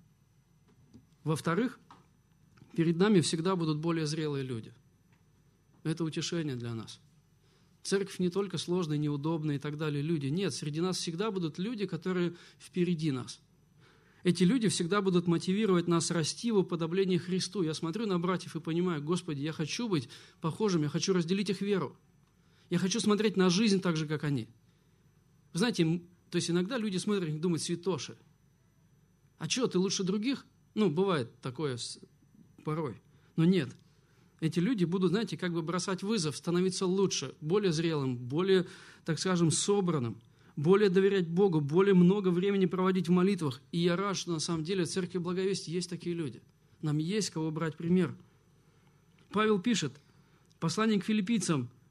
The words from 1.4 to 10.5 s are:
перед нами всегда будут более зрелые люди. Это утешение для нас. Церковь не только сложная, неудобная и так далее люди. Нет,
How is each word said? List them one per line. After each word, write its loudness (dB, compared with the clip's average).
перед 2
нами 6
всегда 0
будут -2
более -2
зрелые -4
люди. -8
Это -4
утешение -4
для -6
нас. -12
Церковь -4
не 0
только -4
сложная, -2
неудобная -2
и -6
так -8
далее -4
люди. -2
Нет, -2